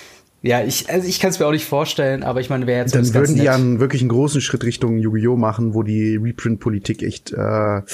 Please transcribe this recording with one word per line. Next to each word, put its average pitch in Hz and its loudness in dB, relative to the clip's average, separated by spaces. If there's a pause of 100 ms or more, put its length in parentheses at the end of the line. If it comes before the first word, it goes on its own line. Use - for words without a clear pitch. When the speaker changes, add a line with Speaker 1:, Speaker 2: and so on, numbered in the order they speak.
(440)
Speaker 1:
Ja, 123 2
ich, - -4
also 180 0
ich 185 -2
kann's 185 0
mir 156 2
auch 147 2
nicht 156 -2
vorstellen, 139 -2
aber 127 -2
ich 123 -6
meine, 131 -2
wer 123 0
jetzt 123 0
Speaker 2:
Dann 123 4
Speaker 1:
das 120 2
ganz 139 4
Speaker 2:
würden 151 2
die 139 4
Speaker 1:
nett 143 4
Speaker 2:
ja 131 4
einen, 123 2
wirklich 135 0
einen 127 2
großen 139 2
Schritt - -2
Richtung 117 0
Yu-Gi-Oh! 110 2
machen, 110 0
wo 110 2
die 110 0
Reprint-Politik 110 -4
echt, - -8
äh, 104 -2 (120)